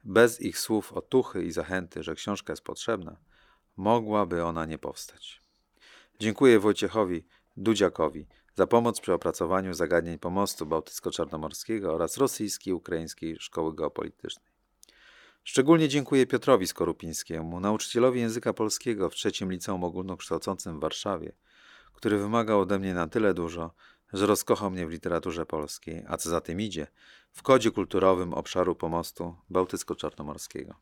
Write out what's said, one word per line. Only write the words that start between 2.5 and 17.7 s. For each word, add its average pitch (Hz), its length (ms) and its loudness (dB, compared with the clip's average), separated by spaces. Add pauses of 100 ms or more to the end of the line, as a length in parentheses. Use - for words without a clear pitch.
jest 78 100 -10
potrzebna, - 540 -6 (600)
mogłaby 104 680 2
ona 82 220 -2
nie 80 120 -8
powstać. - 640 -14 (760)
Dziękuję 110 380 8
Wojciechowi 98 680 2 (300)
Dudziakowi 87 680 2 (280)
za 92 120 4
pomoc 117 340 4
przy 95 120 -2
opracowaniu 90 600 0
zagadnień 82 440 0
pomostu 92 480 -2
bałtycko-czarnomorskiego 80 1300 -6
oraz 80 220 -2
rosyjskiej, 107 580 -2
ukraińskiej 82 680 -8
szkoły 80 340 -4
geopolitycznej. - 840 -8 (880)
Szczególnie 151 440 6
dziękuję 135 380 4
Piotrowi 117 400 4
Skorupińskiemu, 82 920 -4
nauczycielowi 117 600 2